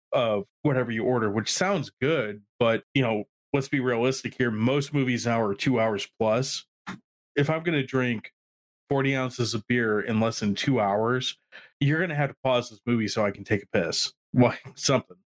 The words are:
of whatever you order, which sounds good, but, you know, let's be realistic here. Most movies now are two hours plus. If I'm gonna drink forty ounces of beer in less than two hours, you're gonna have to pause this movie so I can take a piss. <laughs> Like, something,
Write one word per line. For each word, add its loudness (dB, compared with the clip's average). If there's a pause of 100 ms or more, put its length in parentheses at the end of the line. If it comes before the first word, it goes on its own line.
(120)
of 0 (180)
whatever 0
you -2
order, 2
which -2
sounds 0 (100)
good, -2 (180)
but, 2 (100)
you 4
know, 0 (280)
let's 0
be 0
realistic 0
here. 0
Most 0
movies 0
now 2
are 0
two 0
hours -2 (120)
plus. 0 (680)
If 2
I'm -2
gonna 0
drink -2 (560)
forty 2
ounces -2
of -6
beer 2
in 0
less 0
than 0
two 0
hours, 0 (420)
you're 2
gonna -2
have 0
to -18
pause 0
this -20
movie 0
so 0
I 0
can -14
take -2
a -20
piss. -2
<laughs> -20
Like, 4 (140)
something, -2 (220)